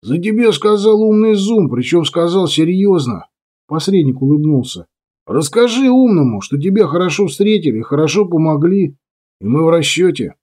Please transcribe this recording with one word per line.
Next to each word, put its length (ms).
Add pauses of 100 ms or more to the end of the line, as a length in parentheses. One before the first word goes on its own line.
"За 180
тебя 340
сказал 500
умный 320
зум, 340
причём 360
сказал 420
серьёзно". 800 (400)
Посредник 560
улыбнулся. 640 (400)
"Расскажи 640
умному, 500
что 160
тебя 300
хорошо 400
встретили, 560
хорошо 420
помогли, 720 (440)
и 60
мы 180
в 40
расчёте". 760